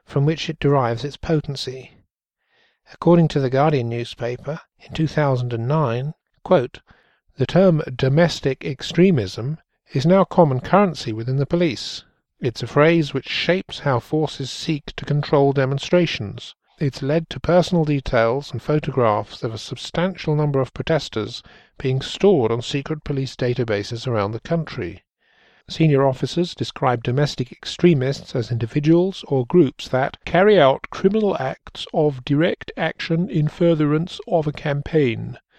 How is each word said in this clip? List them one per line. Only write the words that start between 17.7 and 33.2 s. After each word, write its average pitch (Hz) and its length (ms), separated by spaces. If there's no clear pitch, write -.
details 131 680
and 120 100
photographs 123 840
of 117 100
a 113 40
substantial 165 760
number 147 240
of 127 140
protesters - 680
being 131 240
stored 139 500
on 117 100
secret 147 420
police 135 320
databases 117 720
around 107 280
the 113 80
country. 135 600
Senior 143 360
officers 139 480
describe 123 480
domestic 131 500
extremists - 840
as 123 160
individuals 151 800
or 131 160
groups - 420
that 131 380
carry 196 340
out 139 320
criminal 202 480
acts - 540
of 147 320
direct 151 500
action 170 540